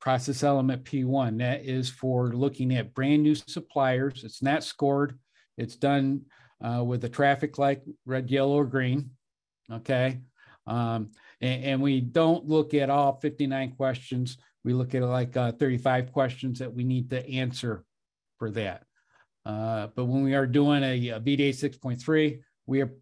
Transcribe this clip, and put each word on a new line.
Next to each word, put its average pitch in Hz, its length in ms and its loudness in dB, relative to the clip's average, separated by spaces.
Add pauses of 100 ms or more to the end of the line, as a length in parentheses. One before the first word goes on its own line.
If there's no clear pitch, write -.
process 131 420 0
element 131 420 2
P 131 200 -2
one, 127 320 0
that 123 280 -2
is 131 240 -2
for 123 440 -2
looking 127 420 0
at 127 200 -4
brand 147 280 4
new 151 140 4
suppliers. 135 880 -2
It's - 180 -10
not 147 220 0
scored. 139 540 0 (380)
It's 120 200 -8
done, 139 460 2 (380)
uh, 120 220 -2
with 123 220 -2
a 120 40 -4
traffic 139 500 2
light, 139 240 2 (240)
red, 127 220 -4
yellow, 135 280 4
or 147 80 4
green. 131 460 0 (600)
Okay. 127 480 0 (460)
Um, 113 460 -2 (280)
and, 127 240 -2
and 135 180 0
we 139 180 2
don't 160 480 2
look 151 260 2
at 139 160 4
all 139 300 2
fifty-nine 135 560 -2
questions. 127 600 -2 (280)
We 120 80 0
look 127 240 0
at, 127 60 2
like, 123 340 -2
uh, 120 160 0
thirty-five 127 580 0
questions 127 480 -2
that 123 160 -8
we 123 80 -6
need 127 280 -2
to 127 200 -4
answer 123 540 -4 (560)
for 113 100 -4
that. 101 320 -6 (640)
Uh, 107 500 -4
but 127 120 -2
when 135 180 2
we 135 100 2
are 139 100 4
doing 143 380 4
a, 123 280 0
a 110 100 -6
V 139 160 0
D 143 140 2
A - 20 -2
six 139 240 -4
point 123 260 -6
three, 151 380 2 (260)
we 131 140 2
are 135 220 -2